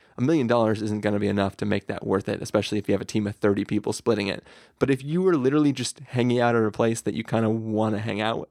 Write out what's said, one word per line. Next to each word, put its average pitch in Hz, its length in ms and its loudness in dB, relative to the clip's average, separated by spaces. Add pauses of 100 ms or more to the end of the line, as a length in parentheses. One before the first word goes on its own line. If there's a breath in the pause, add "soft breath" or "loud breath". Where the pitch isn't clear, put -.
(180 soft breath)
a - 20 -4
million 139 260 2
dollars 113 360 2
isn't 107 180 -2
gonna 104 180 0
be 101 100 0
enough 101 300 0
to - 60 -6
make 101 220 -2
that 107 200 -8
worth 98 220 0
it, 104 140 -4
especially - 340 -2
if 104 140 -4
you - 20 2
have 98 80 2
a 98 60 -10
team 107 200 -2
of 101 100 -6
thirty 101 280 2
people 107 300 -2
splitting 104 340 0
it. - 160 -6 (340 loud breath)
But - 120 2
if 131 120 -2
you 156 200 -2
were 185 140 4
literally 139 360 2
just 123 280 -8
hanging 123 400 0
out 120 140 4
at 113 80 4
a 107 80 2
place 113 300 0
that - 140 -4
you 110 100 -4
kinda 113 240 0
wanna 110 520 0
hang 104 200 -4
out 113 300 -4